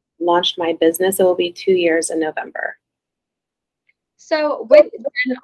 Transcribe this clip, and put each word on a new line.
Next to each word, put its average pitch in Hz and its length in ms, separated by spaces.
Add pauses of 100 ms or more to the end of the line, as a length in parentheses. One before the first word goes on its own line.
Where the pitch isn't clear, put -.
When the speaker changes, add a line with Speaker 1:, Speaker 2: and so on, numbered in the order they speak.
(200)
Speaker 1:
launched 175 360
my 170 160
business. 170 480
It 190 40
will 180 100
be 175 180
two - 220
years 165 340
in 160 100
November. - 600 (1400)
Speaker 2:
So 302 540
with 302 200
Jen 254 540